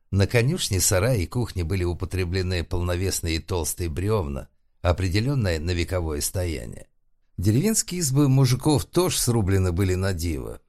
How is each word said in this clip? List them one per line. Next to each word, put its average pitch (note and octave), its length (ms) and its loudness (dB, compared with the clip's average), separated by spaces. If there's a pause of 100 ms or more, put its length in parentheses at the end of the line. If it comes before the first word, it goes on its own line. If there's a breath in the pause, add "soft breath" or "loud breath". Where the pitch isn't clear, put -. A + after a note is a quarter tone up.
(100)
На F#2+ 160 4
конюшне, B2 540 0
сарае F#2+ 420 2
и D#2+ 40 -4
кухне F2+ 380 -4
были F2+ 180 -2
употреблены F2+ 800 -2
полновесные F2+ 720 -2
и - 20 0
толстые E2+ 500 -4
бревна, E2 600 -4 (340)
определенные F#2+ 760 2
на E2 100 -2
вековое E2+ 500 -2
стояние. C#2+ 680 -6 (500)
Деревенские E3+ 640 2
избы C#3+ 280 2
мужиков C3 560 4
тоже F3 320 0
срублены F#2+ 560 2
были F#2 220 2
на F#2+ 180 0
диво. D#2 560 -6